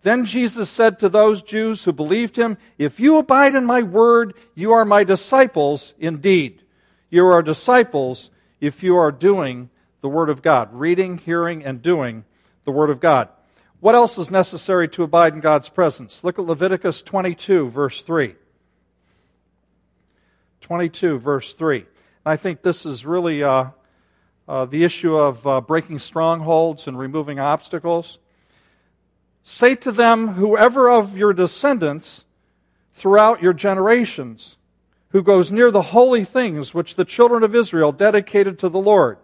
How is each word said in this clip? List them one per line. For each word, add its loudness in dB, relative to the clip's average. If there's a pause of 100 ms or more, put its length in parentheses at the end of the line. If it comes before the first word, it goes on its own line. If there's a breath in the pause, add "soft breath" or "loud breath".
Then 0
Jesus -6
said 0
to 0
those 2
Jews -6
who -2
believed -4
him, -2 (220 soft breath)
"If -4
you 4
abide 2
in -2
my 0
word, 2 (220 soft breath)
you -2
are 4
my 4
disciples 0
indeed." -2 (480)
You 4
are 6
disciples -2 (300)
if -6
you 2
are 2
doing -4 (320)
the -8
word -2
of -6
God, 0
reading, -4
hearing, -6
and -12
doing -4 (400)
the -6
word 0
of -4
God. 2 (520)
What 4
else 2
is -10
necessary -2
to -6
abide 2
in -14
God's 0
presence? -4
Look -6
at -6
Leviticus -4
twenty-two, -4
verse -6
three. -4 (2250)
Twenty-two, -4
verse -6
three. -6 (380)
And -2
I 0
think -8
this -4
is -12
really, -4
uh, 0 (800)
uh, -6
the -2
issue -2
of, -2
uh, -2
breaking -6
strongholds -2
and -12
removing -8
obstacles. -6 (1200)
"Say 0
to -8
them, 0
'Whoever 2
of 2
your 0
descendants -4 (680)
throughout 2
your 2
generations -4 (540)
who 2
goes 2
near 4
the 0
holy 2
things -6
which -6
the 0
children 2
of 0
Israel 2
dedicated 0
to -4
the -2
Lord 2